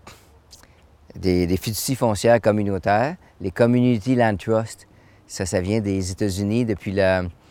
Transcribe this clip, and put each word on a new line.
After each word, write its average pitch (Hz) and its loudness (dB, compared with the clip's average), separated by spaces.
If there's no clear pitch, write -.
des, 90 2
des 90 0
fiducies 117 -4
foncières 117 2
communautaires, 104 0
les 98 -6
Community 123 2
Land 110 2
Trust. 110 -4
Ça, - -8
ça 95 0
vient 101 0
des 95 -2
États-Unis 101 -2
depuis 107 -4
la, 95 2